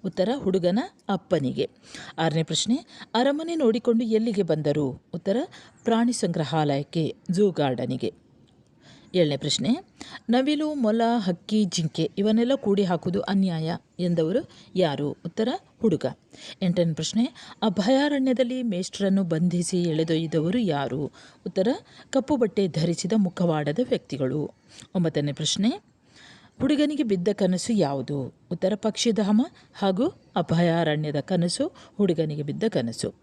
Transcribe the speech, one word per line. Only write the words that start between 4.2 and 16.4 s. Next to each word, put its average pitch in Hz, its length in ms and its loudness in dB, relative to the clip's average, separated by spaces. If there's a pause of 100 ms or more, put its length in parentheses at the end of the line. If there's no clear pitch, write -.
ಬಂದರು? 151 720 0
ಉತ್ತರ, 196 240 -2 (460)
ಪ್ರಾಣಿ 233 300 2
ಸಂಗ್ರಹಾಲಯಕ್ಕೆ, 156 1000 0 (140)
ಝೂ 190 220 4
ಗಾರ್ಡನಿಗೆ. 127 640 -2 (1000)
ಏಳನೇ 151 220 2
ಪ್ರಶ್ನೆ, 185 400 -2 (520)
ನವಿಲು, 294 440 0
ಮೊಲ, 226 280 0 (160)
ಹಕ್ಕಿ, 208 480 0
ಜಿಂಕೆ 165 520 -2
ಇವನ್ನೆಲ್ಲ 220 380 2
ಕೂಡಿ 202 280 0
ಹಾಕುವುದು 180 380 0
ಅನ್ಯಾಯ 170 540 0 (240)
ಎಂದವರು 175 500 0 (260)
ಯಾರು? 147 360 0
ಉತ್ತರ, 220 380 -4 (320)
ಹುಡುಗ. 175 240 2 (560)